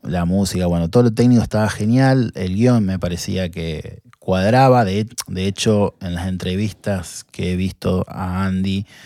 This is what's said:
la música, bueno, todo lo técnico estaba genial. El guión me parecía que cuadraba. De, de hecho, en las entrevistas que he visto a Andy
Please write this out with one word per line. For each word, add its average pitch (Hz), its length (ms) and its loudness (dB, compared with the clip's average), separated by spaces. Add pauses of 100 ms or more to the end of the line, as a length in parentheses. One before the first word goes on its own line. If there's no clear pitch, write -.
la 87 240 -2
música, 92 400 0
bueno, 85 240 0
todo 123 140 4
lo 113 100 2
técnico 120 280 4
estaba - 280 0
genial. 127 640 2
El 92 220 -4
guión 117 280 4
me 95 140 -2
parecía 87 520 -4
que 82 520 -8 (160)
cuadraba. 120 680 4
De, 101 220 -2 (200)
de 92 200 -4
hecho, 101 560 0
en 87 120 -6
las 85 140 -4
entrevistas 92 1040 -4
que 90 200 -4
he 90 40 -2
visto 92 520 -2
a 92 360 -4
Andy 95 400 -2 (220)